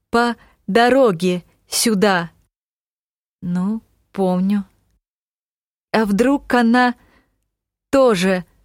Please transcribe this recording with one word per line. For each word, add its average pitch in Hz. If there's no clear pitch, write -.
по 233
дороге 202
сюда?» 190
«Ну, 185
помню». 190
«А 220
вдруг 247
она 247
тоже 190